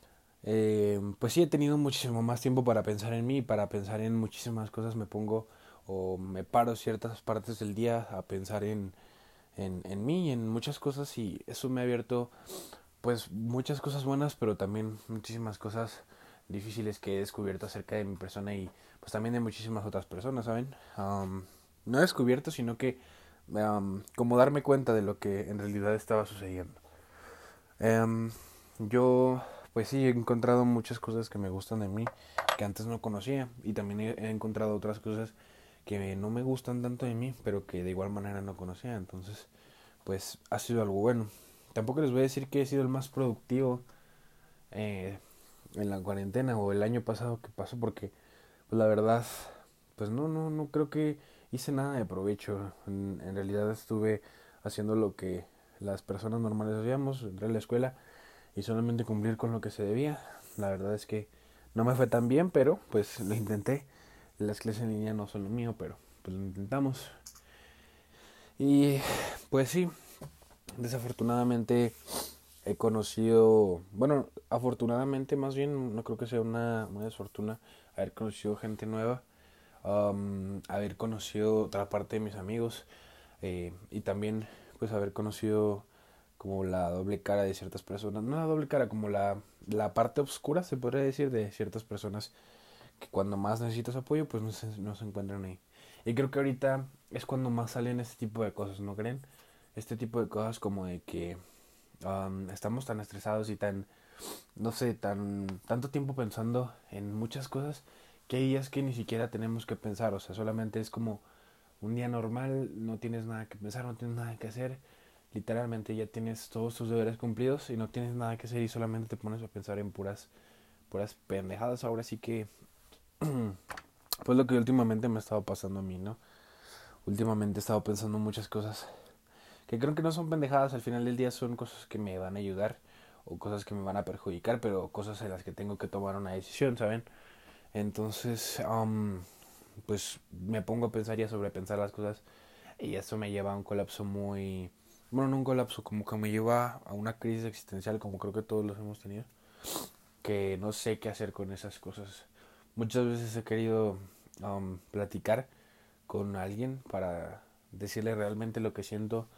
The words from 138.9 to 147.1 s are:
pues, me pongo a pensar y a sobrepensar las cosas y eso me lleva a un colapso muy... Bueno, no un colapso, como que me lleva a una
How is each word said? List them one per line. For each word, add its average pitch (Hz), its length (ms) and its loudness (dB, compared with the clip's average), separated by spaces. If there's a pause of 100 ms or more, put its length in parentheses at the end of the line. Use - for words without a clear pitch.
pues, - 340 -4 (100)
me 95 320 -2
pongo 113 260 0
a 110 40 -4
pensar 110 300 -2
y - 20 2
a 107 60 -2
sobrepensar 101 500 -2
las 101 140 0
cosas 104 280 -4 (580)
y - 160 -4
eso 95 220 -6
me 104 140 -2
lleva 98 220 0
a - 20 -2
un 101 80 -4
colapso 101 400 -2
muy... 98 680 -4 (380)
Bueno, 135 200 2
no 135 80 2
un 131 80 0
colapso, 127 400 0
como 107 180 -4
que 110 140 -6
me 107 140 0
lleva 120 540 2
a - 60 -14
una 107 260 -4